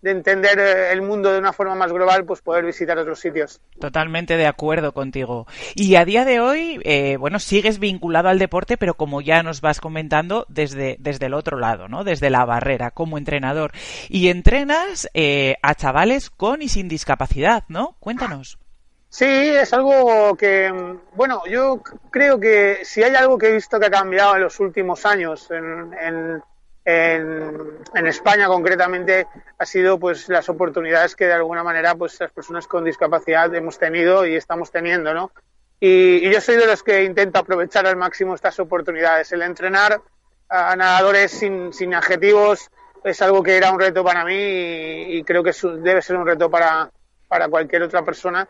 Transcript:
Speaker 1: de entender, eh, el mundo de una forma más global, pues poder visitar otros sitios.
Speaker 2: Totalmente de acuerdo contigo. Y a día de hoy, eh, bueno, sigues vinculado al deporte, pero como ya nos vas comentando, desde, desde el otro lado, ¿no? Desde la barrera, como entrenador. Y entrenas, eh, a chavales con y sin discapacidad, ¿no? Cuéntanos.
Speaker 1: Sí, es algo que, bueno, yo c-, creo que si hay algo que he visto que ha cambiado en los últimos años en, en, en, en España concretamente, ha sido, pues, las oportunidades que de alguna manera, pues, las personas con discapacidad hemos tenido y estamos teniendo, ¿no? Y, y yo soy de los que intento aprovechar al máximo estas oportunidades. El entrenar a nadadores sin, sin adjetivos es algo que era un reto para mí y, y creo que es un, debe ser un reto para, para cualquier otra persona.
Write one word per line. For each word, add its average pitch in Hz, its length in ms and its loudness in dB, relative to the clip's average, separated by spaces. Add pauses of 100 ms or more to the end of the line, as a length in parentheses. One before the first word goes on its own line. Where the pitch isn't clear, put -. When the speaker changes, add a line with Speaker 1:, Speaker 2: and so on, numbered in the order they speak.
Speaker 1:
de 190 80 -2
entender, 196 500 2
eh, 190 320 2
el 190 120 -2
mundo 196 280 0
de 190 60 0
una 190 160 -2
forma 190 220 -4
más 185 180 -2
global, 185 320 2
pues 175 160 -8
poder 170 240 -2
visitar 170 320 -4
otros 160 220 -6
sitios. 151 420 -6 (180)
Speaker 2:
Totalmente 160 580 -4
de 160 100 2
acuerdo 151 440 -2
contigo. 131 540 -8 (300)
Y 190 220 4
a 170 60 8
día 214 220 2
de 247 140 2
hoy, 294 440 -2
eh, 139 340 0
bueno, 147 200 -4
sigues 208 400 0
vinculado 180 500 0
al 190 120 4
deporte, 190 360 -2
pero 180 200 -2
como 143 260 -6
ya 160 220 2
nos 160 180 -8
vas 151 180 0
comentando, 160 680 -4
desde, 139 500 -6
desde 139 280 -6
el 135 80 -6
otro 147 240 -6
lado, 110 280 -4
¿no? 139 160 -10
Desde 143 280 -2
la 127 120 4
barrera, 120 460 -2
como 160 300 -8
entrenador. 143 520 -4 (380)
Y 180 200 2
entrenas, 285 840 2
eh, 143 480 0
a 147 140 2
chavales 175 560 0
con 269 320 -4
y 269 60 -6
sin 196 180 -2
discapacidad, 156 800 -2
¿no? 226 320 -8
Cuéntanos. 208 580 -10 (540)
Speaker 1:
Sí, - 140 0
es 277 480 2
algo 240 640 4
que, 196 340 2 (440)
bueno, 233 340 0
yo 254 340 0
c-, - 140 -20 (140)
creo 226 280 2
que 202 440 4
si - 180 -4
hay 254 140 4
algo 262 240 4
que 220 100 4
he 220 40 4
visto 214 260 -2
que 208 80 2
ha - 20 4
cambiado 196 460 2
en 190 80 2
los - 160 -4
últimos 185 440 -4
años 180 460 -2
en, 165 500 -10
en, 165 440 -6 (420)
en, 160 720 0 (380)
en 170 120 0
España 202 380 2
concretamente, 180 800 2 (320)
ha 185 80 -4
sido, 185 340 2
pues, 170 300 -4
las 175 180 0
oportunidades 165 680 0
que 196 100 0
de 175 80 4
alguna 170 300 -2
manera, 170 320 0
pues, 170 240 -8
las 170 120 -8
personas 165 360 -12
con 170 160 -2
discapacidad 165 720 0
hemos 165 240 -8
tenido 175 480 2
y 160 80 -2
estamos 170 360 -8
teniendo, 170 400 -4
¿no? 175 200 -6 (480)
Y, 185 480 6
y 190 40 4
yo 208 80 4
soy 233 180 2
de 233 100 6
los 214 160 0
que 196 200 2
intento 190 360 0
aprovechar 185 480 0
al 185 80 2
máximo 180 400 -4
estas 180 240 -4
oportunidades. 165 720 0
El 175 100 -4
entrenar 190 600 0 (480)
a 185 260 0
nadadores 190 560 4
sin, 185 420 -6
sin 180 220 -4
adjetivos 202 760 2 (340)
es 190 200 -4
algo 196 180 4
que 185 160 4
era 190 140 4
un 190 80 -2
reto 185 240 2
para 175 200 0
mí 175 120 -4
y, 170 840 -6
y 160 60 -6
creo 175 180 0
que 170 80 0
es - 140 -6
un, 165 180 -4
debe 180 220 2
ser 185 120 -4
un 175 120 -2
reto 165 200 0
para, 160 440 0 (360)
para 170 200 0
cualquier 160 340 -2
otra 170 220 -2
persona. 180 460 -6